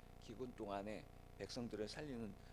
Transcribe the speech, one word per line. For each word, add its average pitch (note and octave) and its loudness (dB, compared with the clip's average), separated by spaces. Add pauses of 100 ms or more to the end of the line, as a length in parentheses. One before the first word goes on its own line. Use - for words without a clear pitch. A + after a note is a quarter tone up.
(240)
기근 B2 -2
동안에 G2+ 2 (340)
백성들을 G#2+ 2
살리는 A#2+ 0 (200)